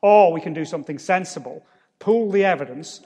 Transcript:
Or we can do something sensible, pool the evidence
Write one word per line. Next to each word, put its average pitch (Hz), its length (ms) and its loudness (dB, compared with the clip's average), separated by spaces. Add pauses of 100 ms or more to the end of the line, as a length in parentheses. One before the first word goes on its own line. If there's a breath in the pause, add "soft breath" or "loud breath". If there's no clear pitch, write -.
Or 202 300 6
we 160 80 -4
can 165 120 -8
do 156 120 -6
something 147 360 -10
sensible, 170 640 -6 (320 soft breath)
pool 220 320 -2
the 196 140 2
evidence 151 600 -4